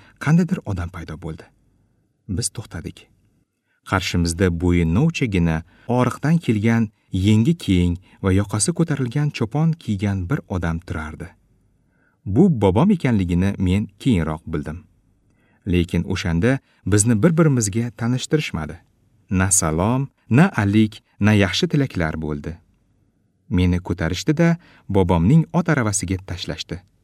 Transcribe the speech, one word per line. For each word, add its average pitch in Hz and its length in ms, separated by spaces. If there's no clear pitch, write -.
qandaydir 170 460
odam 87 240
paydo 80 280
bo'ldi. 80 280
Biz 101 220
to'xtadik. - 480
Qarshimizda 90 600
bo'yi 87 240
novchagina, 92 720
oriqdan 123 500
kelgan, 117 460
yengi 110 460
keng 87 360
va 95 100
yoqasi 101 400
ko'tarilgan 147 600
chopon 147 420
kiygan 101 440
bir 139 200
odam 85 320
turardi. 80 480
Bu 107 180
bobom 104 300
ekanligini 98 640
men 95 240
keyinroq 80 460
bildim. 78 320
Lekin 87 380
o'shanda 95 560
bizni 104 380
bir-birimizga 127 680
tanishtirishmadi. 120 840
Na 95 220
salom, 92 500
na 131 160
alik, 107 380
na 104 140
yaxshi 98 340
tilaklar 95 500
bo'ldi. 76 340
Meni 90 300
ko'tarishdi-da, 90 680
bobomning 95 540
ot 170 160
aravasiga 107 480
tashlashdi. - 600